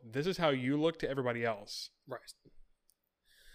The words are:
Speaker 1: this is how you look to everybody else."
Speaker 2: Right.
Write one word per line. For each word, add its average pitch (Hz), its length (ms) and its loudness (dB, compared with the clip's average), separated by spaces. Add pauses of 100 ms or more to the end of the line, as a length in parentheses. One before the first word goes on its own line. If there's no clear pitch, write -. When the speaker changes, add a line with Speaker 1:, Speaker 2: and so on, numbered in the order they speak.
Speaker 1:
this 123 220 -2
is 185 120 0
how 170 120 6
you 131 320 2
look 160 180 2
to 156 100 -2
everybody 123 360 0
else." - 460 -4 (160)
Speaker 2:
Right. 127 260 -12 (1200)